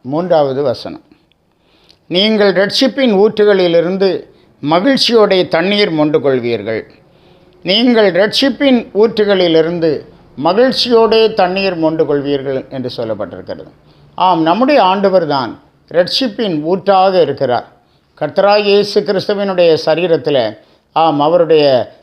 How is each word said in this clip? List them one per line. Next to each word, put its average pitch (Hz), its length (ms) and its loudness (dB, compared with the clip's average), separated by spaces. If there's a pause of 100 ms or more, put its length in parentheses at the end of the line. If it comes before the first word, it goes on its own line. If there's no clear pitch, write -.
மூன்றாவது 147 600 -2
வசனம். 110 400 -6 (1040)
"நீங்கள் 202 460 2
ரட்சிப்பின் 214 640 0
ஊற்றுகளிலிருந்து 190 1080 2 (460)
மகிழ்ச்சியோடே 202 800 2
தண்ணீர் 196 420 0
மொண்டு 156 280 0
கொள்வீர்கள்." 117 640 -2 (800)
நீங்கள் 220 500 2
ரட்சிப்பின் 226 840 0
ஊற்றுகளிலிருந்து 175 1040 0 (440)
மகிழ்ச்சியோடே 220 880 2
தண்ணீர் 190 400 -2
மொண்டு 160 300 -2
கொள்வீர்கள் 139 680 -4
என்று 127 260 -8
சொல்லப்பட்டிருக்கிறது. 98 680 -10 (500)
ஆம், 175 280 0
நம்முடைய 226 400 2
ஆண்டவர் 190 440 2
தான் 139 340 -4 (300)
ரட்சிப்பின் 190 720 -2
ஊற்றாக 185 580 0
இருக்கிறார். 139 460 -2 (540)
கர்த்தராகிய 196 440 0
இயேசு 202 360 0
கிறிஸ்துவினுடைய 190 840 0
சரீரத்தில், 151 720 -2 (340)
ஆம், 151 280 0
அவருடைய, 151 720 2 (100)